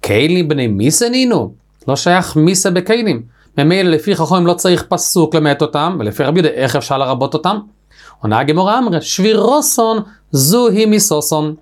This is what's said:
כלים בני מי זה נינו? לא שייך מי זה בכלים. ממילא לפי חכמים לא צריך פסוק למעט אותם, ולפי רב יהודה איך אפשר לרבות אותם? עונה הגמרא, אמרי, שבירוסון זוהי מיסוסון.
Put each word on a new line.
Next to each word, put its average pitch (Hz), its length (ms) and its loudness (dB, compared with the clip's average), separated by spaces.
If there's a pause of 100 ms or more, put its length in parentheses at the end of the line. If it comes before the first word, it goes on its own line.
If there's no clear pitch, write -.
כלים 160 440 0
בני 143 200 -2
מי 107 240 0
זה 233 180 0
נינו? 240 420 0 (360)
לא 131 80 0
שייך 180 400 0
מי 160 200 4
זה 190 160 0
בכלים. 185 520 -2 (340)
ממילא 175 340 2
לפי 160 240 0
חכמים 165 320 0
לא 175 60 2
צריך 175 360 0
פסוק 170 460 0
למעט 151 260 2
אותם, 151 380 -2
ולפי 104 240 -4
רב 147 140 0
יהודה 165 120 2
איך 131 260 -2
אפשר 139 220 -2
לרבות 131 360 -2
אותם? 180 240 -2 (640)
עונה 107 180 0
הגמרא, 180 400 0
אמרי, 190 220 -2
שבירוסון 220 1000 0 (300)
זוהי 202 540 2
מיסוסון. 156 760 0